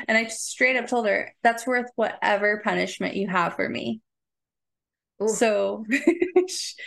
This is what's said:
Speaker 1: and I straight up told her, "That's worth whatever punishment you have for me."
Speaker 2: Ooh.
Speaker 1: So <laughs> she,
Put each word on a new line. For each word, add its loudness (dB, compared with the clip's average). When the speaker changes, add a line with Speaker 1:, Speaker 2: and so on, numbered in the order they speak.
Speaker 1:
and 2
I 0
straight -2
up -2
told 0
her, 0
"That's 2
worth 0
whatever 0
punishment -2
you -2
have 0
for -2
me." -6
Speaker 2:
Ooh. 0
Speaker 1:
So 0
<laughs> 2
she, -8